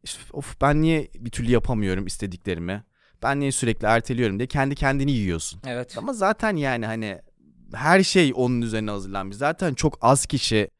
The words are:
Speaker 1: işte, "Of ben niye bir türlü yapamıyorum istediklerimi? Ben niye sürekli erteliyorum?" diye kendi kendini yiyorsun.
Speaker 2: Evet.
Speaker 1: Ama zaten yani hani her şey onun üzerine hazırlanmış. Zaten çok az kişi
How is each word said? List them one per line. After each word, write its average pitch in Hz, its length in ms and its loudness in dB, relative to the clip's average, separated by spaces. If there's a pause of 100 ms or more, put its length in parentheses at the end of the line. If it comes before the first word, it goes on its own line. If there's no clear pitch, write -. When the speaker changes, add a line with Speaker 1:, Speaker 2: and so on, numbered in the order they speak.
Speaker 1:
işte, - 180 -12 (120)
"Of - 280 -8
ben 147 200 4
niye 160 340 2
bir 117 160 -10
türlü 120 200 0
yapamıyorum 101 560 2
istediklerimi? 92 760 -6 (400)
Ben 139 160 0
niye 139 120 0
sürekli 113 360 0
erteliyorum?" 113 520 2
diye 127 80 -2
kendi 139 280 0
kendini 139 360 0
yiyorsun. 92 560 -2
Speaker 2:
Evet. 123 300 -8
Speaker 1:
Ama 254 160 -6
zaten 214 420 0
yani 131 300 0
hani 110 360 -6 (520)
her 175 300 4
şey 165 320 4
onun 123 260 2
üzerine 110 300 -4
hazırlanmış. 98 440 -8
Zaten 151 380 -2
çok - 280 0
az 135 240 4
kişi 110 440 0 (100)